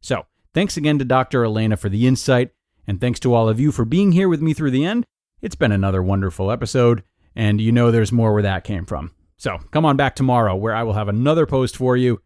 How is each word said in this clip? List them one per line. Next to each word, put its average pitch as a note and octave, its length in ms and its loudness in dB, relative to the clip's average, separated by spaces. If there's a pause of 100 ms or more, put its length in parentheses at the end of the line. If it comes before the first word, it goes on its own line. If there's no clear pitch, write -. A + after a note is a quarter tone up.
So, G#2 220 -6 (300)
thanks F#3 240 -2
again D3 200 0
to C3+ 60 -2
Doctor B2+ 400 0
Elena A2 320 0
for G2+ 140 -6
the A2 160 0
insight, B2+ 460 2 (340)
and G2 120 -4
thanks B2 220 -4
to B2 140 2
all A2+ 160 2
of A2 100 -2
you D3 100 2
for A#2+ 140 -2
being F3+ 280 2
here F3+ 180 2
with D#3+ 100 -2
me D#3 140 0
through D3 160 -2
the C3 120 0
end. A3+ 220 -2 (380)
It's G#3+ 120 -10
been A#2 180 0
another F#2+ 300 0
wonderful G2 480 -2
episode, A#2+ 540 0 (320)
and G#2+ 240 0
you A2 100 0
know A#2+ 200 4
there's A2+ 200 2
more A2+ 220 2
where G#2 100 2
that F#2+ 220 -4
came G2 220 -8
from. D2+ 260 -10 (240)
So, F#2 220 -8 (140)
come D#3 120 0
on C#3 140 2
back C#3+ 180 0
tomorrow A#2+ 400 2
where G#2+ 180 -4
I A2+ 100 -4
will G#2+ 100 -4
have G#2 140 -4
another C#3+ 360 2
post C3 320 -2
for B2+ 220 0
you B2 280 0